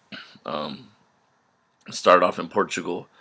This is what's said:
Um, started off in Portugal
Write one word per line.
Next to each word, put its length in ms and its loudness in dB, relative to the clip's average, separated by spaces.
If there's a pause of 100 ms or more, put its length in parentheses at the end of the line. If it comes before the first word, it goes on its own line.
(480)
Um, 400 -6 (1040)
started 340 6
off 140 0
in 80 -4
Portugal 600 -2 (140)